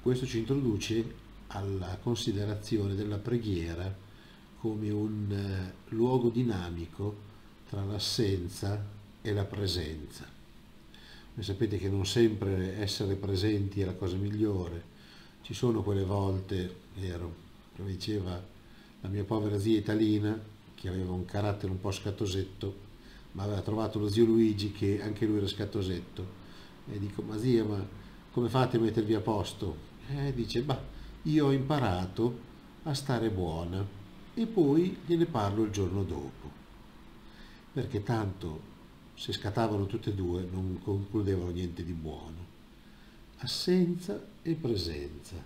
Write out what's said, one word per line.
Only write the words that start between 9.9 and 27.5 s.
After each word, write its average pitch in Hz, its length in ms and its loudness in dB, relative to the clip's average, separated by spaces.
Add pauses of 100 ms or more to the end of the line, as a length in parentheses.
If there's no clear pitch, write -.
Voi 101 100 -6
sapete 101 340 0
che 95 100 -2
non 98 180 2
sempre 98 720 4
essere 98 380 0
presenti 101 640 0
è 98 40 2
la 90 100 -2
cosa 92 220 -2
migliore. 98 800 -2 (460)
Ci - 100 -10
sono 113 300 2
quelle 98 220 2
volte, 95 680 0 (200)
vero, 87 400 -6 (420)
come 95 140 -6
diceva 92 500 -2 (600)
la - 80 -6
mia 98 160 0
povera 104 340 2
zia 107 200 6
Italina, 107 600 4 (340)
che - 140 -6
aveva 92 240 0
un 90 120 0
carattere 101 480 0
un 92 80 -2
po' 98 100 -2
scattosetto, 98 960 -2 (460)
ma 92 100 -6
aveva 101 200 -2
trovato 110 360 0
lo 104 100 2
zio 107 160 8
Luigi 107 460 6
che 101 320 0
anche 107 240 -2
lui 107 120 2
era 98 100 2
scattosetto. 92 880 -4 (540)
E 104 100 -6
dico: 101 220 -4
"Ma 107 140 -4
zia, 113 280 6